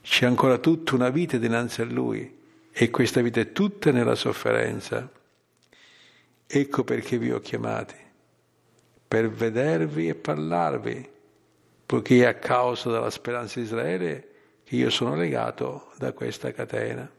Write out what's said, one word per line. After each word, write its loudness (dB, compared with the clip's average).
C'è 2
ancora 4
tutta 2
una 2
vita 0
dinanzi 0
a 0
Lui, -4
e 4
questa 2
vita 2
è -2
tutta 2
nella 4
sofferenza. -2
Ecco 2
perché -2
vi 0
ho -2
chiamati, -6
per 2
vedervi -2
e -2
parlarvi, -2
poiché 4
è 8
a 4
causa 0
della 0
speranza -8
di -4
Israele -4
che -4
io 4
sono 0
legato -4
da -6
questa -8
catena. -8